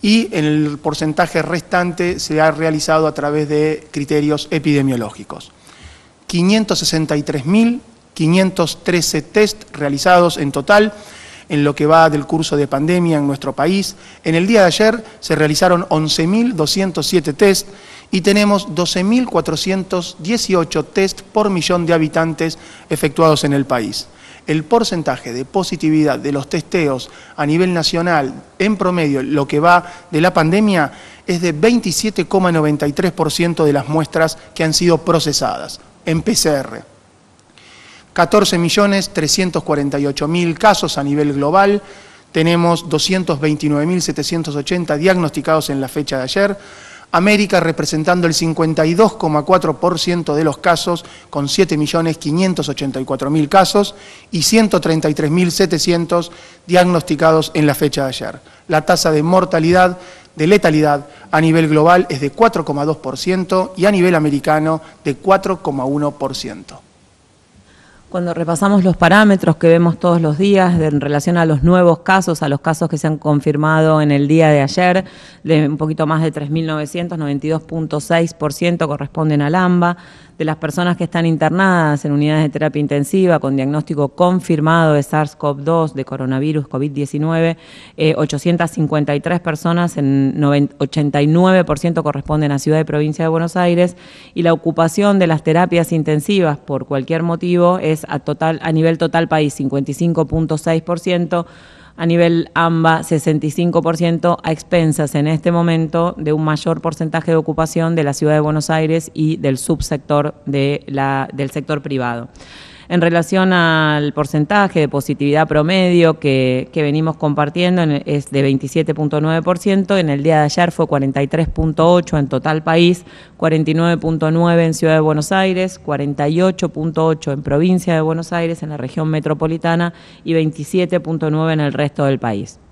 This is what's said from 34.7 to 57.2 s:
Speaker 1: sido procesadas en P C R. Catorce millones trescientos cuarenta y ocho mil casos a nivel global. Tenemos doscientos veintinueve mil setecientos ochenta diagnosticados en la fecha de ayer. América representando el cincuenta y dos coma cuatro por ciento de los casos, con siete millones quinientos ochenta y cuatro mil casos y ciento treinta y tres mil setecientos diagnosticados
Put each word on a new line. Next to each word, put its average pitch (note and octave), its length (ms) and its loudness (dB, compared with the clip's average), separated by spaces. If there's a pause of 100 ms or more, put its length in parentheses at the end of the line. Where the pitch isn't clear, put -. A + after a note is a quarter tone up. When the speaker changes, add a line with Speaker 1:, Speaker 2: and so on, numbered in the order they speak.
Speaker 1:
sido E3+ 260 2
procesadas C#3+ 800 -2 (260)
en D#3+ 180 -2
P A3 120 -2
C - 140 0
R. D3 340 -4 (1300)
Catorce F#3 460 2
millones G3 540 0
trescientos E3+ 500 0
cuarenta C#3+ 380 -2
y C#3+ 80 -2
ocho C#3+ 200 -4
mil E3+ 300 0
casos F#3+ 400 2
a C#3+ 60 -4
nivel D3 300 0
global. G3 500 2 (480)
Tenemos E3+ 580 2
doscientos E3+ 500 -2
veintinueve D3 460 0
mil F3 160 -2
setecientos D#3 540 -6
ochenta D3+ 420 -4
diagnosticados D#3+ 720 0
en C#3 100 -4
la C3+ 80 -4
fecha C#3+ 300 -6
de B2+ 60 -4
ayer. G3 340 -2 (540)
América G3 480 2
representando E3 680 0
el D#3 80 0
cincuenta D#3+ 500 0
y E3 80 2
dos F#3+ 200 4
coma D3+ 280 -2
cuatro E3 380 0
por F3 180 0
ciento E3+ 380 -2
de D#3 80 0
los D3+ 160 -2
casos, F3 460 0 (260)
con C#3+ 160 -4
siete E3 280 0
millones D#3 440 -2
quinientos E3 500 -2
ochenta C3 300 -6
y C3 60 -6
cuatro C3+ 260 -4
mil D3+ 180 0
casos G3 460 2 (360)
y E3+ 100 -4
ciento G#3+ 380 2
treinta D#3+ 300 0
y D3+ 60 -2
tres D#3 160 -2
mil F3 200 2
setecientos E3+ 800 -2 (360)
diagnosticados E3 880 2